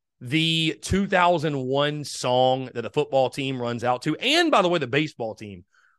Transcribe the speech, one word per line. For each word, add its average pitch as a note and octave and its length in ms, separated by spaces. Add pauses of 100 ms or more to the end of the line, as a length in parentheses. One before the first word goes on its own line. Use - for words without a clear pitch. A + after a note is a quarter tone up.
(220)
the D#3+ 600
two F#3+ 260
thousand F3 500
one C#3+ 460
song C3 720
that A#2 80
the G#2+ 80
football C#3 400
team C3+ 280
runs A#2+ 240
out B2 200
to? D3+ 140
And, D#4 340
by A#3 100
the F3+ 80
way, F3 80
the C#3+ 80
baseball B2+ 480
team G2+ 320 (340)